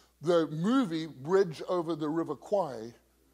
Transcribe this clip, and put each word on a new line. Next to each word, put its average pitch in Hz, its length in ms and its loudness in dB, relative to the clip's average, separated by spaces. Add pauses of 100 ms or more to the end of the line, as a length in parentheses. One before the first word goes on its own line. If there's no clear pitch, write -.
(220)
The 165 260 4
movie 165 580 0
Bridge 156 600 0
Over 170 260 0
the 151 140 -4
River 151 260 -2
Kwai 123 600 -4 (400)